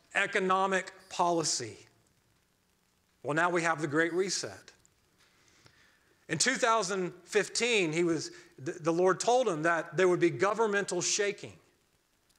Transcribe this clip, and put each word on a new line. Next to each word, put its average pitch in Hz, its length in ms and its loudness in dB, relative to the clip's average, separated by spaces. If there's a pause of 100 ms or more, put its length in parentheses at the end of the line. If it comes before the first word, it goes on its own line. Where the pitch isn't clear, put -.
(160)
economic 190 760 0 (180)
policy. 160 680 -2 (1400)
Well, 139 140 -4
now 175 160 2
we 175 100 0
have 160 200 0
the 160 60 -2
Great 160 260 0
Reset. 175 580 -6 (1600)
In - 120 -4
two 254 160 2
thousand 202 580 0 (100)
fifteen, 202 720 0
he 170 100 2
was, 165 280 0 (260)
the, 139 140 -10
the 165 220 -2
Lord 185 260 2
told 247 280 2
him 160 140 -2
that 165 340 -2
there 180 120 4
would 175 120 4
be 170 120 4
governmental 196 680 0
shaking. 196 520 -2 (840)